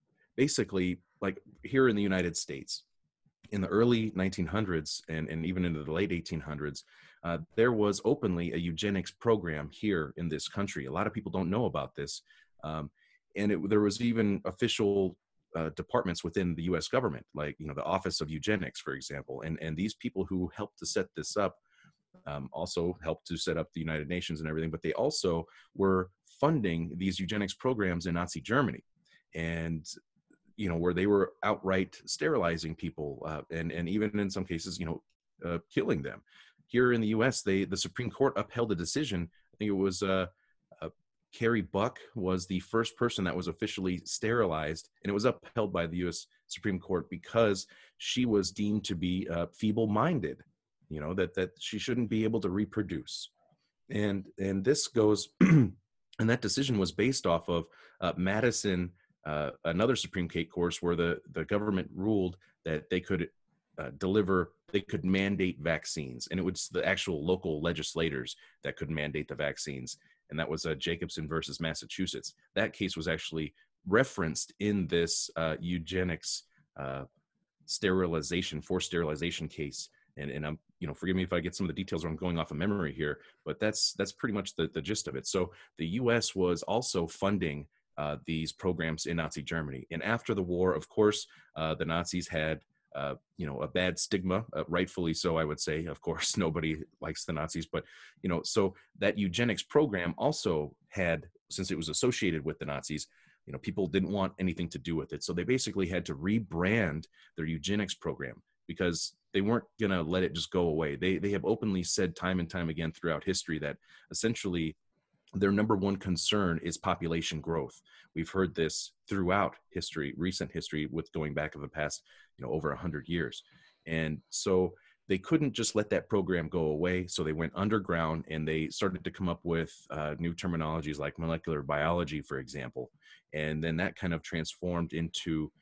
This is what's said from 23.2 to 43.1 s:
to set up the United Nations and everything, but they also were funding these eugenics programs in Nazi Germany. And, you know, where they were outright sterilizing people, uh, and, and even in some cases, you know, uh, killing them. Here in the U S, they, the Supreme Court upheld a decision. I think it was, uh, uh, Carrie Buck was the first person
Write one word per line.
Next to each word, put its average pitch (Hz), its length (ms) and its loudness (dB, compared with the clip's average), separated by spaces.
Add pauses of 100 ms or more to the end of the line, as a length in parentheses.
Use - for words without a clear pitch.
to 82 100 -2
set 82 200 0
up 80 160 -2
the 85 60 -6
United 78 300 -2
Nations 87 300 -4
and 78 100 -4
everything, 80 220 -2
but 82 100 -6
they 82 120 0
also 92 520 2 (300)
were 92 340 4 (320)
funding 92 560 4
these 92 220 0
eugenics 98 340 -2
programs 92 540 0
in 85 80 0
Nazi 85 260 -2
Germany. 117 420 2 (500)
And, 82 520 -2 (720)
you 104 120 -2
know, 85 80 0
where 87 160 2
they 90 120 2
were 101 280 4 (100)
outright 95 640 0
sterilizing 85 720 0
people, 76 500 -6
uh, 78 160 -6 (100)
and, 82 200 -4
and 85 180 -2
even 104 280 0
in 101 120 0
some 92 160 -4
cases, 90 340 -6
you 90 60 -6
know, 82 180 -6 (420)
uh, 85 120 -2 (120)
killing - 320 2
them. 60 200 -8 (460)
Here 123 260 4
in 117 80 4
the 110 60 2
U 110 160 4
S, 131 180 2
they, 98 240 2
the 90 120 -2
Supreme 113 320 -4
Court 135 280 2
upheld 110 340 0
a 92 40 2
decision. 87 540 -2 (240)
I - 40 -20
think 107 120 0
it - 20 2
was, 95 300 2
uh, 95 260 2 (540)
uh, - 80 -6 (440)
Carrie 117 280 2
Buck 98 380 0 (160)
was 92 320 0
the 90 140 0
first - 340 0
person 113 300 2